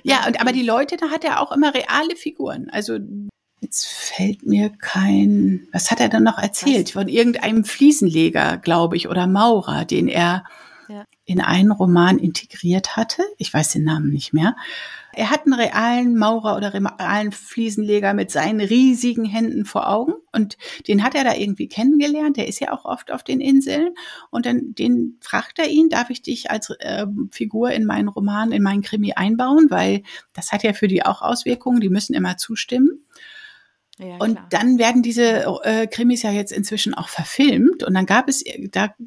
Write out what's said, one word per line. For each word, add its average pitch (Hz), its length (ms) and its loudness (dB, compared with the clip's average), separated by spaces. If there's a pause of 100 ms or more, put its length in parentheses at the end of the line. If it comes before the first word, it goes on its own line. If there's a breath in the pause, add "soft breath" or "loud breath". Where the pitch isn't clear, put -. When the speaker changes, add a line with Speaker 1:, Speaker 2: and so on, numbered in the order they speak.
Speaker 1:
Ja, 269 200 2
Speaker 2:
ne? - 60 -2
Speaker 1:
und, 240 120 -2
aber 247 120 2
die 254 80 -2
Speaker 2:
Die 240 60 -2
Speaker 1:
Leute, 240 320 0
da 320 120 -4
hat 320 140 -4
er - 160 -2
auch 285 120 -4
immer 285 220 2
reale 311 420 -2
Figuren. - 540 -10
Also 208 280 -4 (640)
jetzt - 240 -6
fällt - 600 -4
mir 208 240 2
kein, 196 1000 2
was - 180 -2
hat 226 100 0
er 240 80 2
denn 220 140 2
noch 220 160 4
erzählt? 208 500 0
Speaker 2:
Was? - 40 -10
Speaker 1:
Von 196 160 -4
irgendeinem 226 560 2
Fliesenleger, 170 960 4
glaub 170 360 2
ich, 175 140 -4
oder 180 180 -2
Maurer, 196 600 2
den - 220 0
er 175 360 0 (440 loud breath)
Speaker 2:
Ja. 208 160 -16 (200)
Speaker 1:
in 185 160 -2
einen 190 300 4
Roman 185 480 4
integriert - 800 -4
hatte. 226 260 -4 (160)
Ich - 160 -6
weiß 156 180 0
den 151 120 -2
Namen 156 260 0
nicht 147 240 -4
mehr. 170 200 2 (580 loud breath)
Er 214 180 -4
hat 302 140 -2
einen 269 100 2
realen 240 640 0
Maurer 220 400 0
oder 196 160 -4
realen 202 600 -2
Fliesenleger 208 840 -2
mit 196 160 -2
seinen 202 300 -2
riesigen 233 640 2
Händen 220 400 -2
vor - 240 -4
Augen 240 240 0 (180)
und 214 260 -2 (300 loud breath)
den 202 160 2
hat 269 140 -2
er 262 80 0
da 240 100 0
irgendwie 202 340 -4
kennengelernt. 294 680 2
Der 208 100 -2
ist - 140 -10
ja - 120 -4
auch - 120 -10
oft - 260 -10
auf - 140 -8
den 262 160 -2
Inseln 277 540 2 (360 loud breath)
und 240 160 -4
dann, 247 300 -2
den 240 440 0
fragt - 380 -6
er 320 100 0
ihn, 311 200 4
„Darf 240 220 0
ich 247 120 -10
dich - 300 -6
als, 214 280 -6
ähm, 202 520 -6
Figur 226 400 -2
in 220 140 0
meinen 208 200 0
Roman, 202 460 -2
in 208 100 2
meinen 196 200 2
Krimi 208 320 -4
einbauen?“ 254 540 4
Weil 196 360 0 (280 loud breath)
das - 200 -8
hat 208 100 -2
ja 214 120 0
für 214 120 0
die 190 180 0
auch - 180 -2
Auswirkungen, 240 580 -2
die 202 100 2
müssen 202 240 -2
immer 185 220 -2
zustimmen. 254 680 0 (920 loud breath)
Speaker 2:
Ja, 180 200 -16
Speaker 1:
Und 220 180 0
Speaker 2:
klar. 180 140 -16
Speaker 1:
dann 240 280 4
werden 240 240 4
diese, 226 420 2 (200)
äh, 220 240 0
Krimis 240 340 0
ja 214 80 -2
jetzt 202 220 -4
inzwischen 208 420 -4
auch 175 140 -8
verfilmt. 277 720 2
Und 190 120 0
dann 185 120 2
gab 240 220 2
es, 262 180 -4
äh, - 240 -12
da, 202 240 -2 (120)